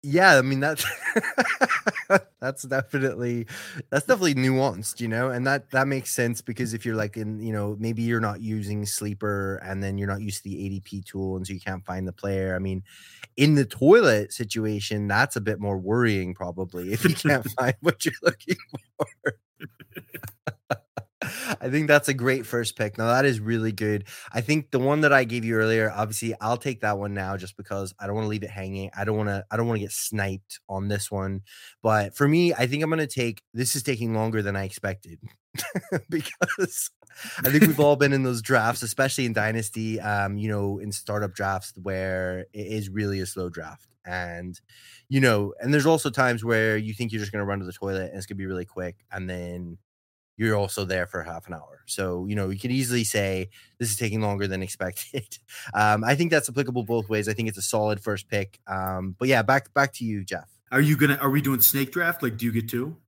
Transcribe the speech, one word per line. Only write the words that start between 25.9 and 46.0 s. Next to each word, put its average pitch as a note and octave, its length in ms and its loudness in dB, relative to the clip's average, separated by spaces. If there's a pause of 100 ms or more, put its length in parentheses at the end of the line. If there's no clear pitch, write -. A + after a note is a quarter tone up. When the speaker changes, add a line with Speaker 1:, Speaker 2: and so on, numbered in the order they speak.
Speaker 1:
obviously, G#2+ 480 -2
I'll A#2 200 0
take B2 240 -6
that G#2 160 0
one G2+ 160 -4
now G2 240 -4
just F#2 180 -12
because G2 420 -6
I G2+ 80 -10
don't G2+ 80 -4
wanna A2 140 -2
leave G#2+ 140 -2
it G2+ 80 -10
hanging. G2 460 -8
I G2 80 -4
don't G#2+ 120 0
wanna, G2+ 340 -2
I G#2+ 60 -2
don't A#2 100 2
wanna A#2 140 0
get G2+ 120 -6
sniped G2 760 -6
on G2 200 -4
this G2+ 220 -2
one. G2 300 -4 (420)
But G#2+ 320 2
for C#3+ 140 4
me, E3+ 240 4
I B2 140 2
think D3 160 0
I'm D#3 80 0
gonna D#3+ 160 0
take, A#2 360 -2 (120)
this A#2+ 200 0
is C3 80 -2
taking A#2 320 -2
longer A2 280 0
than G2 140 -2
I G2 80 -2
expected F#2+ 540 -8 (440)
<laughs> - 480 -6
because - 800 -2 (480)
I C3 120 2
think D3+ 120 8
we've D3+ 180 6
all D3 160 8
been C#3 160 6
in C3+ 100 2
those B2 200 0
drafts, A#2+ 400 2
especially C3+ 420 0
in A#2 80 0
Dynasty, A2 680 -2
um, G2+ 360 0
you G#2+ 120 -2
know, G2+ 300 -2
in G#2 140 -8
startup G#2 420 -4
drafts G2 380 -4 (100)
where F#2 580 -2 (120)
it G#2 140 -10
is G#2 240 -4
really G2+ 300 -2
a F#2 60 -4
slow F2+ 220 -6
draft. D#2+ 400 -14 (160)
And, F2+ 560 -8 (480)
you C3+ 120 2
know, G#2 380 4
and C3 140 0
there's D3 140 4
also D#3+ 240 4